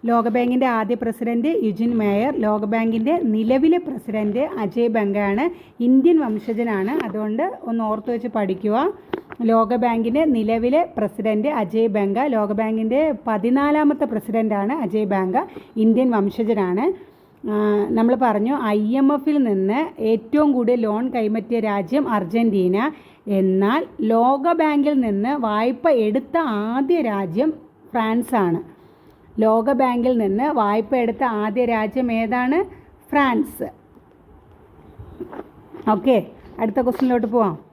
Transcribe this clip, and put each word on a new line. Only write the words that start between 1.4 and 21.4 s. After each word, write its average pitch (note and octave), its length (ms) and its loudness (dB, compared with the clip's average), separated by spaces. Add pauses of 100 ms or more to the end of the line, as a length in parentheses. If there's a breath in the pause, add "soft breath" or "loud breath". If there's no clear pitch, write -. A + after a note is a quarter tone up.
യുജിൻ A3 240 -2 (120)
മേയർ. G#3 280 0 (140)
ലോകബാങ്കിൻ്റെ A3 720 0 (200)
നിലവിലെ C4 520 2
പ്രസിഡന്റ് A3 580 -4 (200)
അജയ് A#3 320 0
ബംഗയാണ്. G3+ 480 0 (440 loud breath)
ഇന്ത്യൻ C4+ 360 6
വംശജനാണ്, G#3+ 680 -2 (140)
അതുകൊണ്ട് G#3+ 380 -2 (260)
ഒന്ന് A3+ 180 -2
ഓർത്ത് G#3+ 260 -4
വെച്ച് A3+ 220 -4
പഠിക്കുക. G#3 400 0 (760 loud breath)
ലോകബാങ്കിൻ്റെ A3+ 720 2 (140)
നിലവിലെ A3+ 440 2 (160)
പ്രസിഡന്റ് G#3+ 540 -2 (100)
അജയ് A3 360 0
ബംഗ. G3+ 220 0 (180)
ലോകബാങ്കിൻ്റെ A3 640 0 (260)
പതിനാലാമത്തെ C#4+ 840 2
പ്രസിഡന്റാണ് G#3+ 600 -2 (120)
അജയ് G#3 280 -2
ബംഗ. F#3+ 240 0 (480 loud breath)
ഇന്ത്യൻ B3 320 4
വംശജനാണ്. G3+ 680 0 (680 loud breath)
ആ, - 20 -2 (440)
നമ്മൾ A#3 160 4 (100)
പറഞ്ഞു A3 300 0 (180)
ഐ G#3+ 80 2 (200)
എം C4+ 140 4
എഫിൽ C#4+ 220 0 (140)
നിന്ന് G3 280 0 (320)
ഏറ്റവും D4 460 2
കൂടുതൽ A#3+ 300 2
ലോൺ G#3+ 180 -2 (100)
കൈപ്പറ്റിയ A3 460 -2 (100)